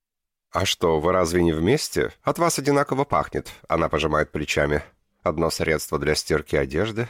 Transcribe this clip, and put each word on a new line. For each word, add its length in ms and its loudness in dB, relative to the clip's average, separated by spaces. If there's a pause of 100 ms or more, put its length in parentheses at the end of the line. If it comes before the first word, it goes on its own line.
(520)
«А 140 -2
что, 340 2
вы 120 2
разве 300 2
не 120 4
вместе? 580 0 (100)
От 160 -2
вас 220 0
одинаково 440 0
пахнет», 480 -2 (160)
она 220 0
пожимает 420 0
плечами. 520 0 (400)
«Одно 260 0
средство 480 -2
для 160 0
стирки 420 -2
одежды, 540 -2